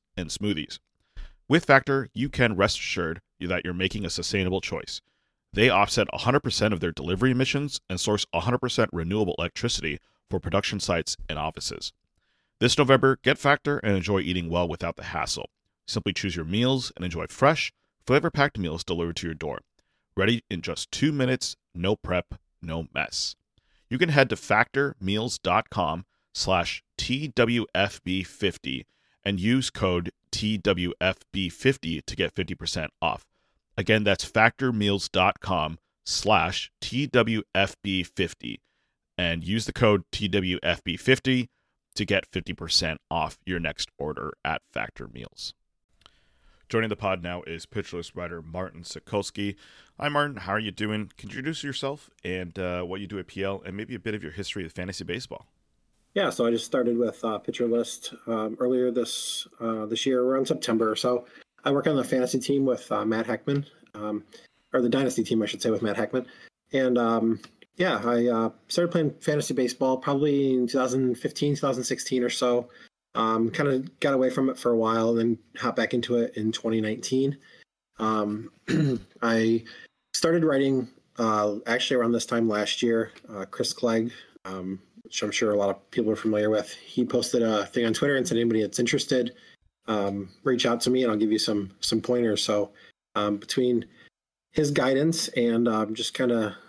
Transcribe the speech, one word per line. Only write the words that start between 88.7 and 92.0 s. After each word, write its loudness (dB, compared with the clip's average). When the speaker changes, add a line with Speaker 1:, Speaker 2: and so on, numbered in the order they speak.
Speaker 2:
interested, 0
um, -2
reach 2
out 2
to 2
me 4
and 2
I'll 2
give 2
you 4
some, -2
some 0